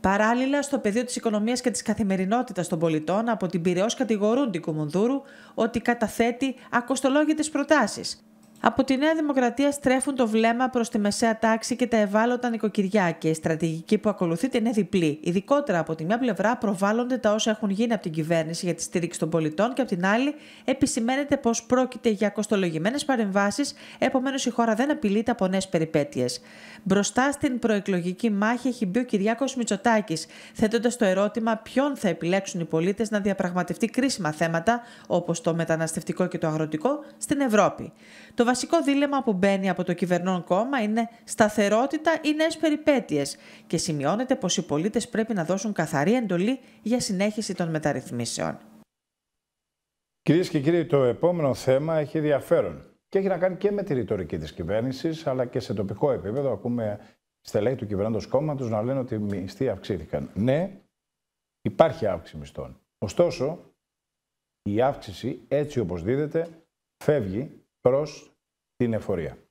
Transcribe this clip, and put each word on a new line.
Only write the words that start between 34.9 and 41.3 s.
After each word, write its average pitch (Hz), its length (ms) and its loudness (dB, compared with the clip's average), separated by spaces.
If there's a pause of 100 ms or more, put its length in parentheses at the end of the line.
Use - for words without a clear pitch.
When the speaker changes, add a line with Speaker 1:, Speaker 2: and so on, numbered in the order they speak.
Speaker 1:
όπως 170 340 0
το 165 140 0
μεταναστευτικό 165 720 -2
και 175 120 -6
το 170 80 -2
αγροτικό, 156 580 -2 (140)
στην 285 220 -2
Ευρώπη. 214 520 2 (420)
Το 240 100 4
βασικό 254 380 2
δίλεμμα 277 400 2
που 226 100 0
μπαίνει 190 380 2
από 180 140 -2
το 175 80 -2
κυβερνών 175 520 0
κόμμα 233 380 0
είναι 220 260 0 (160)
σταθερότητα 226 880 2 (100)